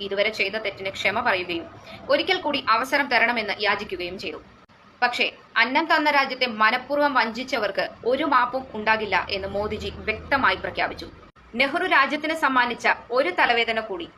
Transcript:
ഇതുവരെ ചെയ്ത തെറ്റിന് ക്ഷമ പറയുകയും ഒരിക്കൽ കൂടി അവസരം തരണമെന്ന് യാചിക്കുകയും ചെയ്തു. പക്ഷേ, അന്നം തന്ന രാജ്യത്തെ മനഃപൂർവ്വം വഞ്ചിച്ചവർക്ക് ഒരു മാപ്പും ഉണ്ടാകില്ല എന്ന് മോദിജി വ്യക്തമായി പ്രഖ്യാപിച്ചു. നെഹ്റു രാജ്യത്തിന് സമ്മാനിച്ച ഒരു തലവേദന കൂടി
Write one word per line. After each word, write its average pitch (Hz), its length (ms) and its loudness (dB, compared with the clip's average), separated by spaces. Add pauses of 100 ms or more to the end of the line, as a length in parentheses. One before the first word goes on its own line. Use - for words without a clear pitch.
ഇതുവരെ 202 280 0
ചെയ്ത 202 240 0
തെറ്റിന് 196 360 -4
ക്ഷമ 202 300 0
പറയുകയും 180 460 0 (440)
ഒരിക്കൽ 359 320 2
കൂടി 285 280 -2
അവസരം 262 380 2
തരണമെന്ന് 233 540 2
യാചിക്കുകയും 196 580 -2
ചെയ്തു. 180 180 -8 (640)
പക്ഷേ, 240 300 0 (260)
അന്നം 294 380 4
തന്ന 302 160 4
രാജ്യത്തെ 262 340 2
മനഃപൂർവ്വം 247 680 2
വഞ്ചിച്ചവർക്ക് 226 760 -2 (160)
ഒരു 269 180 2
മാപ്പും 262 500 0
ഉണ്ടാകില്ല 214 560 0
എന്ന് 196 180 -4
മോദിജി 208 480 -4
വ്യക്തമായി 214 600 0
പ്രഖ്യാപിച്ചു. 180 540 -4 (460)
നെഹ്റു 277 300 0
രാജ്യത്തിന് 302 480 2
സമ്മാനിച്ച 254 540 0 (240)
ഒരു 277 180 2
തലവേദന 233 500 2
കൂടി 180 380 -8